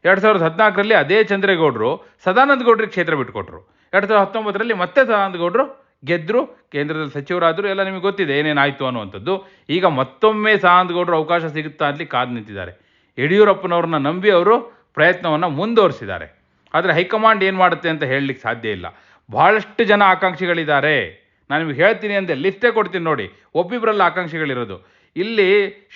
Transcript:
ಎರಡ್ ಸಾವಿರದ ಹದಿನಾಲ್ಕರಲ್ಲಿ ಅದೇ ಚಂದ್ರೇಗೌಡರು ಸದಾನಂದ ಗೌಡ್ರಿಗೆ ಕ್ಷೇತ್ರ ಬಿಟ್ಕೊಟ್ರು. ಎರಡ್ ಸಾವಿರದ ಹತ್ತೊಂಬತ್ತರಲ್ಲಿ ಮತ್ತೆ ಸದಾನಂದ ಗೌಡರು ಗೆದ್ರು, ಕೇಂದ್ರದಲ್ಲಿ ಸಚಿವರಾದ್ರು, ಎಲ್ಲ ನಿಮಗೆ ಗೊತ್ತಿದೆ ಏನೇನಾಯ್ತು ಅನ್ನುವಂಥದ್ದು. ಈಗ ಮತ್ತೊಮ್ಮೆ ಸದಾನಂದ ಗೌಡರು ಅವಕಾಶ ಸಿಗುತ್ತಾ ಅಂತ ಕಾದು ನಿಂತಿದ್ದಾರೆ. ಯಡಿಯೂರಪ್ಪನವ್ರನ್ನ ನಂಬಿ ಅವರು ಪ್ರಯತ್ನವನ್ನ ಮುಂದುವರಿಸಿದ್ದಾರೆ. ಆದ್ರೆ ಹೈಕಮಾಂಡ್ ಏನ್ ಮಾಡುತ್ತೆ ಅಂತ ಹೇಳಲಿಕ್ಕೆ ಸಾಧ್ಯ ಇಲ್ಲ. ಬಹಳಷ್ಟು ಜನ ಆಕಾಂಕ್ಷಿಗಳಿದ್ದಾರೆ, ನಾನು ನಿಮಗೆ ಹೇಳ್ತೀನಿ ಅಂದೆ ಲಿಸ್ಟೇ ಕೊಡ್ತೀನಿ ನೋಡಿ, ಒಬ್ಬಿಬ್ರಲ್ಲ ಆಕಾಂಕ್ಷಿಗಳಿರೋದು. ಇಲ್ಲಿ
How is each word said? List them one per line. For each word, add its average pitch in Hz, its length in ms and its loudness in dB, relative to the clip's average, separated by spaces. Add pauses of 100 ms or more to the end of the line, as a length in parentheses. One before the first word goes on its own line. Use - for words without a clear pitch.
ಎರಡ್ 190 160 4
ಸಾವಿರದ 208 220 4
ಹದಿನಾಲ್ಕರಲ್ಲಿ 202 520 2
ಅದೇ 185 300 4
ಚಂದ್ರೇಗೌಡರು 160 640 0 (340)
ಸದಾನಂದ 254 380 2
ಗೌಡ್ರಿಗೆ 220 280 2
ಕ್ಷೇತ್ರ 165 240 -2
ಬಿಟ್ಕೊಟ್ರು. 110 440 -8 (340)
ಎರಡ್ 202 140 0
ಸಾವಿರದ 208 160 4
ಹತ್ತೊಂಬತ್ತರಲ್ಲಿ 214 520 -4
ಮತ್ತೆ 180 320 0
ಸದಾನಂದ 196 300 0
ಗೌಡರು 175 280 0 (420)
ಗೆದ್ರು, 175 400 -2
ಕೇಂದ್ರದಲ್ಲಿ 147 640 -8
ಸಚಿವರಾದ್ರು, 170 580 -2
ಎಲ್ಲ 196 140 -2
ನಿಮಗೆ 190 180 -6
ಗೊತ್ತಿದೆ 180 380 -2
ಏನೇನಾಯ್ತು 143 480 0
ಅನ್ನುವಂಥದ್ದು. 110 480 -6 (340)
ಈಗ 180 180 0
ಮತ್ತೊಮ್ಮೆ 214 720 0
ಸದಾನಂದ 180 340 4
ಗೌಡರು 175 260 -2
ಅವಕಾಶ 160 280 0
ಸಿಗುತ್ತಾ 151 420 -6
ಅಂತ 143 160 -4
ಕಾದು 120 320 -4
ನಿಂತಿದ್ದಾರೆ. 101 380 -10 (460)
ಯಡಿಯೂರಪ್ಪನವ್ರನ್ನ 175 760 2
ನಂಬಿ 170 360 0
ಅವರು 190 260 4 (380)
ಪ್ರಯತ್ನವನ್ನ 165 500 0
ಮುಂದುವರಿಸಿದ್ದಾರೆ. 151 840 0 (460)
ಆದ್ರೆ 175 180 0
ಹೈಕಮಾಂಡ್ 208 520 2
ಏನ್ 190 120 0
ಮಾಡುತ್ತೆ 175 320 2
ಅಂತ 160 140 -4
ಹೇಳಲಿಕ್ಕೆ 135 400 -4
ಸಾಧ್ಯ 113 280 -6
ಇಲ್ಲ. 90 160 -8 (440)
ಬಹಳಷ್ಟು 202 540 2
ಜನ 208 180 4
ಆಕಾಂಕ್ಷಿಗಳಿದ್ದಾರೆ, 170 960 2 (540)
ನಾನು 151 140 -2
ನಿಮಗೆ 147 180 -4
ಹೇಳ್ತೀನಿ 208 320 2
ಅಂದೆ 185 200 -2
ಲಿಸ್ಟೇ 190 360 0
ಕೊಡ್ತೀನಿ 202 340 -2
ನೋಡಿ, 135 260 -2 (240)
ಒಬ್ಬಿಬ್ರಲ್ಲ 208 480 0
ಆಕಾಂಕ್ಷಿಗಳಿರೋದು. 151 920 -4 (240)
ಇಲ್ಲಿ 202 320 0 (480)